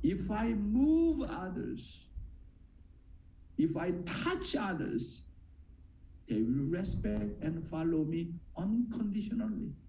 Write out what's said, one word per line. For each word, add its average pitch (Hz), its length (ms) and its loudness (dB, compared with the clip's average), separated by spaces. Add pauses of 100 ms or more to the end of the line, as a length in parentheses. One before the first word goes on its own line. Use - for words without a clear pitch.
If 185 300 2
I 226 220 2
move 269 760 4
others, - 760 -6 (1500)
if 160 180 4
I 175 160 0 (140)
touch - 520 0
others, 185 680 -2 (1040)
they 107 120 2
will 139 280 2
respect 208 760 0
and 160 180 -2
follow 160 440 0
me 165 240 -2 (280)
unconditionally. 214 1160 -2 (160)